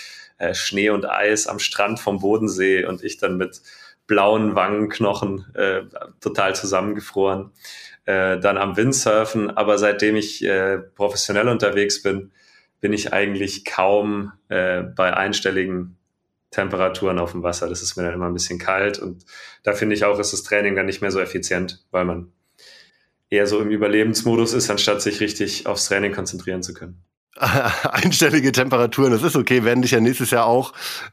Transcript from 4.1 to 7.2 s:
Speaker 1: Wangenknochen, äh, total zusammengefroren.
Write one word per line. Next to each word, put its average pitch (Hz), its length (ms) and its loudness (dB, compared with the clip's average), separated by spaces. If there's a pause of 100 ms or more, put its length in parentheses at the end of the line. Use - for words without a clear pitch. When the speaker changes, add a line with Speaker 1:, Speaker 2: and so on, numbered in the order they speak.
Speaker 1:
Wangenknochen, 98 1000 -2
äh, 98 260 0 (400)
total 98 340 -2
zusammengefroren. 98 920 -2 (560)